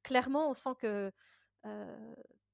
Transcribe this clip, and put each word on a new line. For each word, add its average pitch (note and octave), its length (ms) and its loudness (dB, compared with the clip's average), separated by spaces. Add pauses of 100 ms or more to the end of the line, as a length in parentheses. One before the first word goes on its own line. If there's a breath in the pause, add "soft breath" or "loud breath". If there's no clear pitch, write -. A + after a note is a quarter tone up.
clairement, C4+ 480 4
on - 40 -2
sent B3+ 260 -2
que, G3+ 320 0 (520 soft breath)
euh, G#3 500 -10 (400)